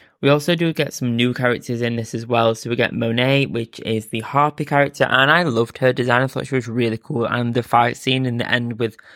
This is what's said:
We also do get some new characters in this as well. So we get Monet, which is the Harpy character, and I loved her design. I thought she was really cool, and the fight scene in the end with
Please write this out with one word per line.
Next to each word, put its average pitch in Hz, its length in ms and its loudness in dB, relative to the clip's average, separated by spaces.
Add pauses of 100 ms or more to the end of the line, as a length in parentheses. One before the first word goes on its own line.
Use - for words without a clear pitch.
(220)
We 139 60 4
also 147 260 2
do 165 180 0
get 147 200 -4
some 120 240 -2
new 123 180 2
characters 120 480 -2
in 117 140 -2
this 113 180 -6
as 113 140 -8
well. 117 260 4
So 117 160 -8
we 120 60 -2
get 117 180 0
Monet, 123 520 2
which - 340 -8
is 110 260 -4
the 113 140 -6
Harpy 147 440 0
character, 143 380 0
and 135 300 4
I 170 100 4
loved 117 360 -2
her 131 140 4
design. 123 300 2
I 135 60 0
thought 135 180 -6
she 135 80 -4
was 120 140 -2
really 117 280 0
cool, 117 280 -4
and 120 300 -2
the 120 100 0
fight 120 320 2
scene 131 280 0
in 123 120 -2
the 117 120 -2
end 120 300 -2
with 113 180 -2 (200)